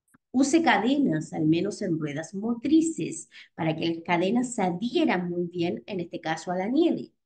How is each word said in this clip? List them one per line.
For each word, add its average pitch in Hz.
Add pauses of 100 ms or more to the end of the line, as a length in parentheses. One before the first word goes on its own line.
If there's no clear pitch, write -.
(300)
Use 277
cadenas, 214
al 165
menos 180
en 160
ruedas 151
motrices, 233 (240)
para 160
que 165
las 165
cadenas 190
se 202
adhieran 185
muy 175
bien, 170
en 190
este 170
caso 160
a 180
la 185
nieve. 277 (140)